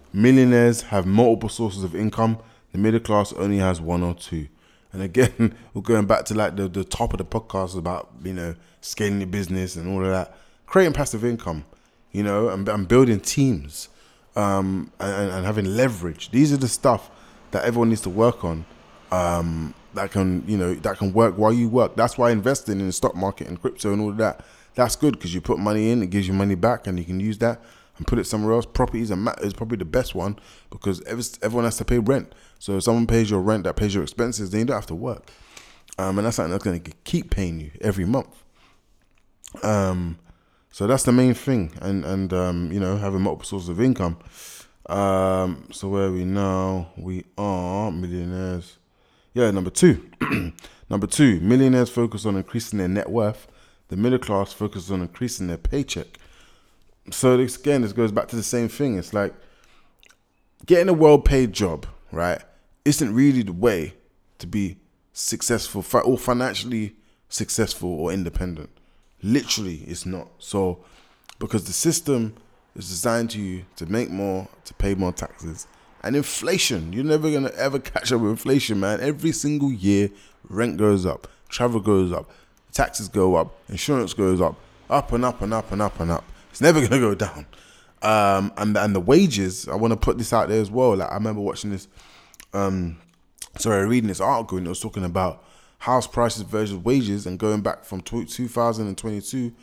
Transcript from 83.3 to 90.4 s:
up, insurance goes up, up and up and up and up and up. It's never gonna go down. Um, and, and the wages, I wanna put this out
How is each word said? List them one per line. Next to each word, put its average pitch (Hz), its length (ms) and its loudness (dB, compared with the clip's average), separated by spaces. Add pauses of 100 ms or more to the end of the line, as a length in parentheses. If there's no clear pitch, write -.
up, 82 180 2 (160)
insurance 110 460 -2
goes 92 260 2
up, 82 140 2 (340)
up 139 240 0
and 120 120 0
up 123 180 -2
and 104 100 -4
up 110 200 -4
and 98 100 -2
up 101 160 -2
and 82 120 -2
up. 82 140 -4 (260)
It's - 100 -10
never 156 200 6
gonna 127 200 4
go 107 140 2
down. - 320 -6 (540)
Um, 101 560 2
and, 104 200 0
and 101 180 2
the 95 60 0
wages, 104 640 2
I 65 80 -6
wanna 113 220 0
put - 220 0
this 117 140 -6
out 107 160 2